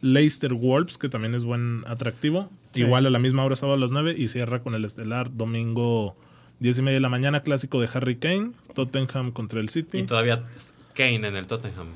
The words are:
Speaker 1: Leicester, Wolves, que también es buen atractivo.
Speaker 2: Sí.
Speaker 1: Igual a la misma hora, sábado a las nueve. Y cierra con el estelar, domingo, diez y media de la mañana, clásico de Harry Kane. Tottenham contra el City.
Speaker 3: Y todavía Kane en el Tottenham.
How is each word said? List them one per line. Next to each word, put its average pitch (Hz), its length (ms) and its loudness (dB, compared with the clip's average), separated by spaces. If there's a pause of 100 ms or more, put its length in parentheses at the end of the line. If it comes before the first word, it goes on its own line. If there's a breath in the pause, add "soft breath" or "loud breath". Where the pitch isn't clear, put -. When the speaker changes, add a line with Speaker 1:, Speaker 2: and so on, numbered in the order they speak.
Speaker 1:
Leicester, 139 520 6
Wolves, 131 440 2
que 143 100 -4
también 117 260 -4
es 120 100 -2
buen 120 420 -2
atractivo. 147 640 -2 (220)
Speaker 2:
Sí. 123 100 0
Speaker 1:
Igual 127 240 6
a 135 40 4
la 123 100 4
misma 131 240 2
hora, 135 100 2
sábado 139 220 0
a 135 40 0
las 127 120 0
nueve. 156 240 0
Y 127 120 0
cierra 120 320 -2
con 120 140 -6
el 110 100 -2
estelar, 117 520 -6
domingo, 113 800 0 (420 loud breath)
diez 120 220 2
y - 20 2
media 135 140 2
de 135 40 4
la 135 80 2
mañana, 139 340 0
clásico 135 380 0
de 113 140 2
Harry 127 220 0
Kane. 190 340 -2 (240)
Tottenham 127 560 -2
contra 113 300 -6
el 110 80 -2
City. 160 300 -4
Speaker 3:
Y - 40 -2
todavía 117 400 2 (520)
Kane 117 340 2
en 98 80 -4
el 92 100 -6
Tottenham. 92 500 -8